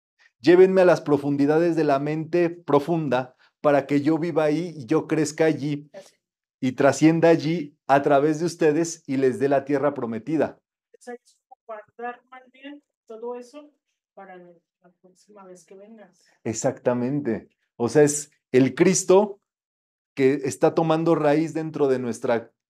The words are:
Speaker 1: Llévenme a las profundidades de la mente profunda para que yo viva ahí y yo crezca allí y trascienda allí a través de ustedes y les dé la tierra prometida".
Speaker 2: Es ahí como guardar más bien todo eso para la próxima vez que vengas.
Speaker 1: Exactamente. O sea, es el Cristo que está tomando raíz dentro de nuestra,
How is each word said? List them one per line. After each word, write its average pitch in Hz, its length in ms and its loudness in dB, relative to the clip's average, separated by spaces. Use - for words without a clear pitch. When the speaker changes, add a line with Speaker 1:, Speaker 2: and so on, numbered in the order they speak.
Speaker 1:
Llévenme 185 420 6
a 180 40 6
las 160 160 4
profundidades 147 760 0
de 156 80 0
la 139 160 2
mente 160 500 -2
profunda 143 840 -2
para 143 260 2
que 143 140 0
yo 160 180 0
viva 160 240 -2
ahí 156 320 -2
y 127 100 -14
yo 156 220 -2
crezca 156 380 -2
allí 143 440 -4
y 127 140 -4
trascienda 156 560 4
allí 156 460 -2
a 139 140 4
través 147 380 2
de 175 60 -4
ustedes 165 600 -2
y 135 100 -4
les 131 220 0
dé 139 100 0
la 139 160 0
tierra 143 280 -2
prometida". 120 680 -6
Speaker 2:
Es - 160 -20
ahí 240 100 -16
como - 180 -20
guardar 233 640 -14
más 254 220 -20
bien 277 320 -20
todo 233 280 -12
eso 294 360 -20
para 190 240 -20
la 175 540 -20
próxima 190 440 -20
vez 180 200 -20
que 196 100 -20
vengas. 202 500 -20
Speaker 1:
Exactamente. 123 1040 -4
O 120 140 -4
sea, 151 140 4
es - 280 -4
el 127 240 2
Cristo 185 640 2
que 135 180 2
está 156 300 0
tomando 165 400 2
raíz 151 380 0
dentro 156 340 -2
de 131 120 2
nuestra, 117 520 -4